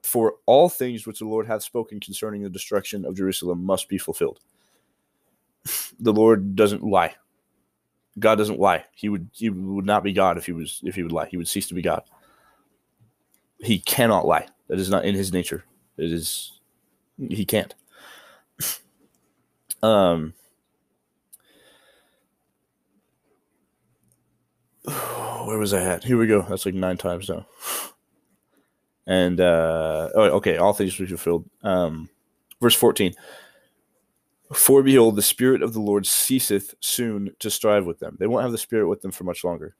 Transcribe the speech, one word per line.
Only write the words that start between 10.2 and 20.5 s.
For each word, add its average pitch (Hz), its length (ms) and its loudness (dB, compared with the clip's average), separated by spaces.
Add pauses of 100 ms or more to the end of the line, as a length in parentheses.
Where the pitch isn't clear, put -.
if 82 80 -10
he 90 80 -8
was, 80 300 -10
if 95 120 -8
he 92 80 -4
would 82 80 -6
lie. 80 160 -4
He - 80 -14
would 85 140 -6
cease - 180 -4
to 87 60 -12
be 90 80 -6
God. 82 220 -2 (1600)
He 107 180 2
cannot 110 480 2
lie. 80 220 2 (220)
That 92 100 -2
is 92 100 -2
not 95 140 2
in 98 120 0
his 92 180 -4
nature. 85 320 -4 (320)
It 82 160 -4
is, - 400 -8 (640)
he 107 280 -6
can't. - 300 -2 (2000)
Um, 87 500 2 (4000)